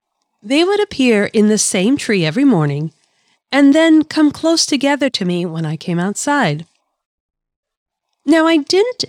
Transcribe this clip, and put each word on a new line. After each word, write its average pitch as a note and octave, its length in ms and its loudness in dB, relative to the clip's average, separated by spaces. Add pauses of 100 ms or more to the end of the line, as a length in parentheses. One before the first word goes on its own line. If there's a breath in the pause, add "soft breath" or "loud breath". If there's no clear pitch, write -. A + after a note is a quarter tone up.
(420)
They C#4 220 0
would G4+ 160 0
appear B3 460 0
in G#3+ 220 2
the G#3 100 2
same G#3 400 0
tree G3 260 -2
every E3 200 -2
morning D#3 480 0 (600)
and C#4 220 4
then D#4+ 300 4
come D4+ 260 0
close D#4+ 340 -2
together C#4 460 -2
to - 160 -6
me F3 180 -2
when E3 220 -6
I D#3 100 -4
came E3+ 220 -6
outside. F#3+ 640 -2 (1600)
Now, D#4+ 220 2
I E4 120 2
didn't G4 500 -2